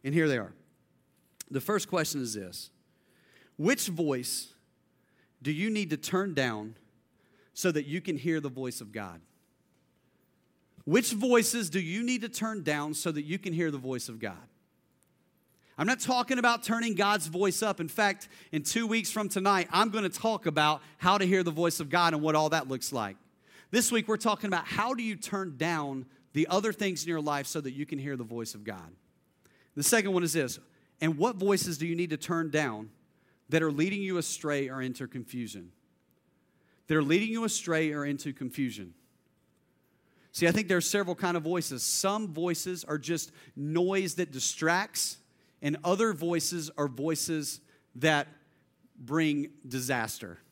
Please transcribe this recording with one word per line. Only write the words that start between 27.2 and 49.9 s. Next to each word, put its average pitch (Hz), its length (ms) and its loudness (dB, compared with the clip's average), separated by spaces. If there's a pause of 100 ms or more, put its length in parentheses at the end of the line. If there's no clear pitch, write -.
so 160 120 -4
that 135 120 -6
you 143 160 -6
can 147 100 -6
hear 139 180 -4
the 123 80 -6
voice 113 300 -8
of 104 100 -14
God. 92 280 -10 (840)
The 143 60 -4
second 196 320 4
one 180 80 4
is 160 120 0
this, 143 260 0 (420)
and 156 160 2
what 208 200 2
voices 185 420 2
do 165 80 -2
you 165 80 0
need 175 160 0
to 151 60 -2
turn 165 340 -2
down 113 400 -2 (580)
that 160 140 4
are 156 80 2
leading 190 320 0
you 185 160 -2
astray 143 500 -2
or 131 100 -8
into 127 280 -6
confusion? 107 640 -10 (1120)
That 156 100 2
are 156 60 6
leading 175 280 4
you 226 160 -2
astray 160 480 0
or 147 120 -4
into 143 260 -4
confusion. 117 600 -6 (1400)
See, 170 140 4
I 170 40 6
think 202 160 2
there 180 100 4
are 170 40 4
several 180 340 0
kind 180 200 0
of 165 60 0
voices. 156 400 -2
Some 208 460 0
voices 170 560 -4
are 151 160 -4
just 156 320 -4 (240)
noise 175 600 0
that 170 160 -4
distracts, 165 840 0 (460)
and 147 200 0
other 196 300 4
voices 165 640 -2
are 147 100 0
voices 151 720 -2 (360)
that 147 320 4 (720)
bring 147 500 0 (180)
disaster. 120 720 -2 (140)